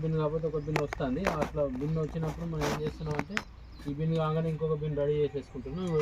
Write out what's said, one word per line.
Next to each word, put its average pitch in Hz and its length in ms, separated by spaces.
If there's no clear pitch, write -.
బిన్ 160 180
కాకపోతే 156 300
ఒక 156 140
బిన్ 151 200
వస్తుంది. 139 360
అట్లా 147 200
బిన్ 151 240
వచ్చినప్పుడు 160 500
మనం 151 180
ఏం 151 140
చేస్తున్నాం 151 360
అంటే, 156 140
ఈ 143 100
బిన్ 160 220
కాగానే 160 320
ఇంకొక 156 280
బిన్ 151 200
రెడీ 147 200
చేసేసుకుంటున్నాం. 139 640